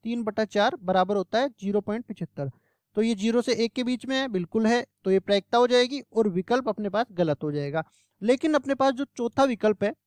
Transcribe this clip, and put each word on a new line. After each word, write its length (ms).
तीन 180
बटा 240
चार 340
बराबर 340
होता 240
है 120
ज़ीरो 300
पॉइंट 240
पचहत्तर। 440
तो 40
ये 140
ज़ीरो 260
से 140
एक 180
के 100
बीच 220
में 120
है, 120
बिल्कुल 380
है, 180
तो 80
ये 100
प्रायिकता 360
हो 100
जाएगी 340
और 180
विकल्प 400
अपने 200
पास 240
गलत 300
हो 80
जाएगा। 320
लेकिन 320
अपने 220
पास 180
जो 140
चौथा 380
विकल्प 380
है 100